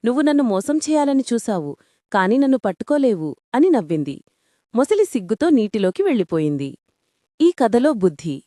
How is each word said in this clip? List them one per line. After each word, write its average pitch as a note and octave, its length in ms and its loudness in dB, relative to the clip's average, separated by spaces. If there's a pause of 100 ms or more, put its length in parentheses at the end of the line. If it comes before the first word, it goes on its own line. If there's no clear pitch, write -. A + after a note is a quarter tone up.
నువ్వు B3+ 160 0
నన్ను C#4+ 220 2
మోసం A3 340 -2
చేయాలని C#4+ 460 0 (100)
చూశావు, F3+ 440 -4 (360)
కాని G3+ 240 2
నన్ను C4+ 200 2
పట్టుకోలేవు," G3+ 760 -2 (200)
అని D#4+ 140 4
నవ్వింది. D#3 540 -2 (520)
మొసలి G4 300 2
సిగ్గుతో A3 440 -4
నీటిలోకి G#3 540 0
వెళ్ళిపోయింది. D#3 760 -2 (640)
ఈ E4+ 100 6
కథలో B3 420 2
బుద్ధి. E3+ 540 -4